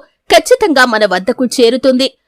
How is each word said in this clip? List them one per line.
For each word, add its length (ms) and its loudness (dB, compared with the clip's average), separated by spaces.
ఖచ్చితంగా 500 2
మన 220 0
వద్దకు 380 -4
చేరుతుంది. 680 0